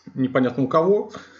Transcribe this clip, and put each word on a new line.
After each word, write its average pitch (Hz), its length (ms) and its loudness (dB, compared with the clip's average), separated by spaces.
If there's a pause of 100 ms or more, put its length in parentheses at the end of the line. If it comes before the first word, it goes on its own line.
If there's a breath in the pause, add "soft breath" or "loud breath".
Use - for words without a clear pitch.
(140 soft breath)
непонятно 131 480 0
у 131 60 0
кого. 180 440 2 (260 loud breath)